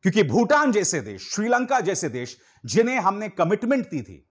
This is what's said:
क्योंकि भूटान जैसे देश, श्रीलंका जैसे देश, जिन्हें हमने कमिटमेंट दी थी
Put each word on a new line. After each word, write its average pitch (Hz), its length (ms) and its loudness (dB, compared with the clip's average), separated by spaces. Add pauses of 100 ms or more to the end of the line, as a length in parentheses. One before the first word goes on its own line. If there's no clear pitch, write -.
क्योंकि 196 200 4
भूटान 240 460 2
जैसे 180 300 0
देश, 101 280 -14
श्रीलंका 240 520 0
जैसे 170 280 -2
देश, 123 280 -10 (260)
जिन्हें 226 360 2
हमने 202 320 -2
कमिटमेंट 214 580 0
दी 143 120 -6
थी 87 300 -18